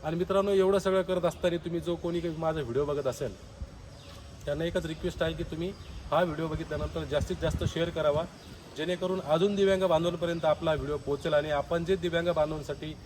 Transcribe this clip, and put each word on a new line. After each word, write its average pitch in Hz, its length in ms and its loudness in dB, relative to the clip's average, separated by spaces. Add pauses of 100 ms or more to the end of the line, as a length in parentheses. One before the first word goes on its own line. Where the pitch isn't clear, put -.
आणि 156 120 -2
मित्रांनो, 196 340 2
एवढं 196 280 6
सगळं 190 240 2
करत 180 220 0
असताना 175 320 0
तुम्ही 170 240 -4
जो 170 140 -2
कोणी 170 260 -2
काही 165 160 -4
माझा 160 240 0
व्हिडिओ 131 240 0
बघत 143 220 -2
असेल, 120 280 -4 (1080)
त्यांना 147 200 -2
एकच 170 220 0
रिक्वेस्ट 165 360 -4
आहे 165 100 2
की 160 100 -4
तुम्ही 165 300 -4 (380)
हा 156 120 6
व्हिडिओ 160 240 0
बघितल्यानंतर 156 580 -4
जास्तीत 147 380 0
जास्त 165 220 0
शेअर 165 240 0
करावा, 160 360 2 (520)
जेणेकरून 180 440 0
अजून 170 340 4
दिव्यांग 190 280 6
बांधवांपर्यंत 170 640 2
आपला 156 300 4
व्हिडिओ 143 220 -2
पोहोचेल. 143 380 0
आणि 151 160 4
आपण 151 340 0
जे 190 120 2
दिव्यांग 170 320 0
बांधवांसाठी 156 680 -2 (120)